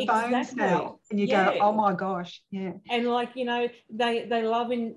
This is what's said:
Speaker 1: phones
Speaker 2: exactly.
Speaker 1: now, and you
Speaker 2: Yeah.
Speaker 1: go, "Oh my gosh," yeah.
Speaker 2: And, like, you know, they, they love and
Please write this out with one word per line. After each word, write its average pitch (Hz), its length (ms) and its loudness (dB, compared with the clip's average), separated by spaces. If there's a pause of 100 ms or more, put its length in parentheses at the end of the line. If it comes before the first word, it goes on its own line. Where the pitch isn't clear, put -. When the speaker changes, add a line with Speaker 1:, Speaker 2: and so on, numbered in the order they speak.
Speaker 1:
phones 226 220 2 (220)
Speaker 2:
exactly. 254 80 -10
Speaker 1:
now, 196 420 0 (100)
and 202 100 -2
you 202 80 2
Speaker 2:
Yeah. 196 280 4
Speaker 1:
go, - 60 -2
"Oh 208 120 6
my 208 200 2
gosh," 180 480 -4 (100)
yeah. 190 220 -6 (160)
Speaker 2:
And, 240 180 0
like, 240 280 -2
you 254 100 -4
know, 240 220 0 (220)
they, 233 360 -2
they 226 180 0
love 233 280 0
and 233 260 -4